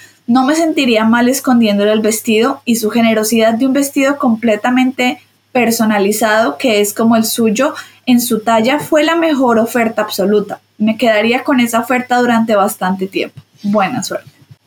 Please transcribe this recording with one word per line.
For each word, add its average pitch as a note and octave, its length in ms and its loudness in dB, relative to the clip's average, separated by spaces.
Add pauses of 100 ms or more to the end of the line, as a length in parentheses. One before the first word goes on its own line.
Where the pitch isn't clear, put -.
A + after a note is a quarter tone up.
(260)
No B3+ 200 2
me D4 100 0
sentiría C#4 480 0
mal A#3 240 2
escondiéndole A3+ 640 2
el A3 80 2
vestido A3 680 0
y A3+ 120 0
su G#3+ 120 -2
generosidad A3+ 680 2
de C4 120 0
un C4 60 0
vestido C#4 440 0
completamente B3 1000 0 (320)
personalizado, A3 1080 0
que A3 240 0
es G3+ 120 -2
como A3+ 240 2
el A3+ 80 2
suyo, A3+ 480 0 (320)
en B3 160 2
su A3 180 -2
talla, A3+ 400 0
fue D4+ 240 0
la E4 120 0
mejor C4+ 440 0
oferta A3+ 420 -2
absoluta. G3+ 580 -2 (180)
Me A3 200 -2
quedaría A#3 460 0
con C4+ 160 0
esa A3+ 220 0
oferta B3 360 -2
durante A3+ 380 0
bastante F#3+ 520 -2
tiempo. - 340 -8 (220)
Buena G3+ 380 -2
suerte". - 280 -10 (380)